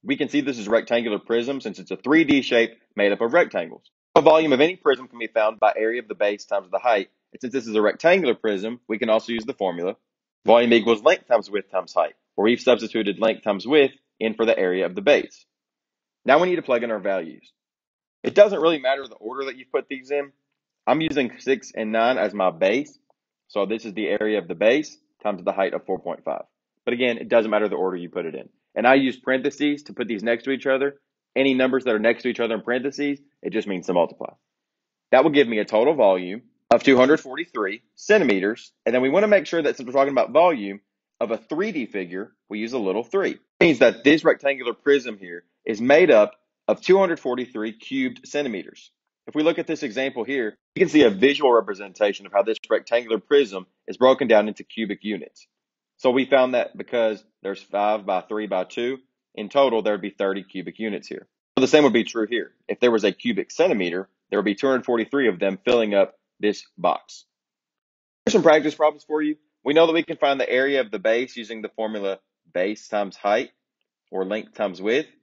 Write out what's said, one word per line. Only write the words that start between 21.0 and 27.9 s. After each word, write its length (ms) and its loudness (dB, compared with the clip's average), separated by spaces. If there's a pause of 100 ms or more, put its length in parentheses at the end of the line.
using 380 -2
six 360 -4
and 180 -6
nine 260 2
as 160 -2
my 160 0
base. 480 -2 (500)
So 180 -4
this 180 -8
is 100 -12
the 140 -6
area 300 -2
of 100 -8
the 60 -10
base 420 0 (260)
times 220 -6
the 80 -2
height 220 -2
of 120 -10
four 120 -6
point 260 -12
five. 200 -8 (400)
But 100 -4
again, 240 -2
it 100 -14
doesn't 220 2
matter 180 0
the 80 -4
order 200 -4